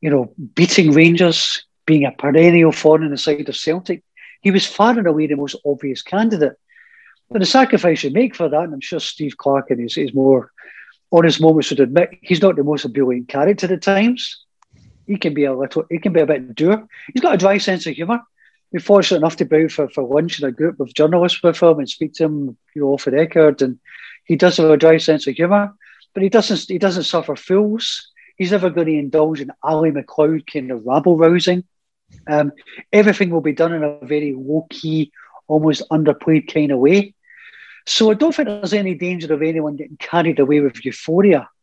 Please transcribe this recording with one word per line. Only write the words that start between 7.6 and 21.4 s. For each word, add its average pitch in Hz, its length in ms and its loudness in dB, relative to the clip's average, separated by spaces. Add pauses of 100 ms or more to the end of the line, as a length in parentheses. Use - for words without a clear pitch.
you 139 80 -4
make 220 240 0
for 170 120 -4
that, 147 160 0
and 165 120 -8
I'm 135 40 -12
sure 160 200 -8
Steve 147 380 -10
Clarke 139 340 -2
in 123 80 -2
his, 117 160 -8
his 143 180 -4
more 135 380 2 (600)
honest 165 300 4
moments 160 300 4
would 139 80 -6
admit, 139 420 0
he's 170 200 -2
not 190 140 4
the 143 80 -2
most 147 220 -2
ebullient 123 420 -2
character 175 460 -2
at 175 80 -8
times. 220 640 -2 (600)
He 202 100 -4
can 160 160 -4
be 143 120 0
a 135 80 -2
little, 135 360 -6
he 170 100 -6
can 190 140 -2
be 165 60 4
a 151 80 2
bit 127 260 -4
dour. 196 340 -2 (240)
He's 254 100 -4
got 339 120 2
a 208 40 2
dry 196 200 2
sense 185 300 -4
of 143 80 -8
humour. 196 260 -6 (500)
We're 170 100 -6
fortunate 196 380 2
enough 160 180 -2
to - 80 -2
be 156 180 2
out 156 80 -2
for, 143 180 -4
for 143 140 -6
lunch 151 380 -2
in 143 60 -4
a 131 40 -4
group 151 280 -4
of 131 140 -6
journalists 170 480 0